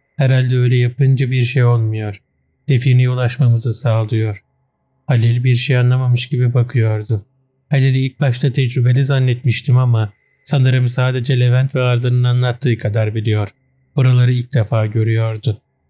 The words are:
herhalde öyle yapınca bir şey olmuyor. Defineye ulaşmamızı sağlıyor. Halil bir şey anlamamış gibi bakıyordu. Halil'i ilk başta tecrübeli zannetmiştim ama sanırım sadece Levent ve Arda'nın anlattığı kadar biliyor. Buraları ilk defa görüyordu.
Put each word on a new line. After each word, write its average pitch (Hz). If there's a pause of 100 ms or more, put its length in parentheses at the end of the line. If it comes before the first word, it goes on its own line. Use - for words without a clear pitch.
(160)
herhalde 127
öyle 123
yapınca 123
bir 127
şey 123
olmuyor. 110 (460)
Defineye 127
ulaşmamızı 120
sağlıyor. 110 (640)
Halil 120
bir 127
şey 127
anlamamış 123
gibi 123
bakıyordu. 110 (420)
Halil'i 131
ilk 131
başta 131
tecrübeli 127
zannetmiştim 127
ama 117 (320)
sanırım 127
sadece 127
Levent 127
ve 131
Arda'nın 123
anlattığı 123
kadar 107
biliyor. 107 (480)
Buraları 127
ilk 123
defa 110
görüyordu. 110 (300)